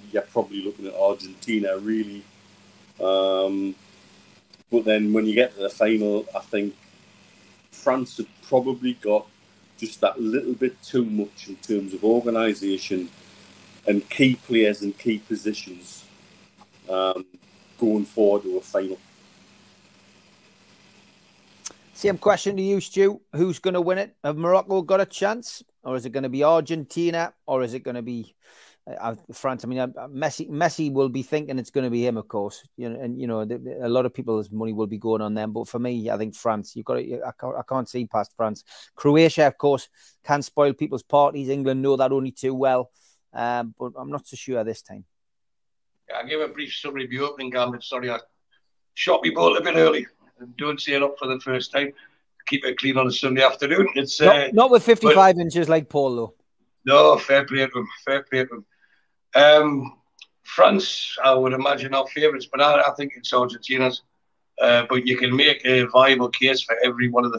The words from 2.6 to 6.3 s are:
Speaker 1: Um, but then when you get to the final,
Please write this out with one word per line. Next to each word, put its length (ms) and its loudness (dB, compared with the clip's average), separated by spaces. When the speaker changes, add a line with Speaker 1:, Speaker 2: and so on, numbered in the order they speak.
Speaker 1:
Um, 720 -2
but 140 2
then 280 2
when 140 0
you 80 -2
get 200 2
to 60 -14
the 100 -4
final, 560 0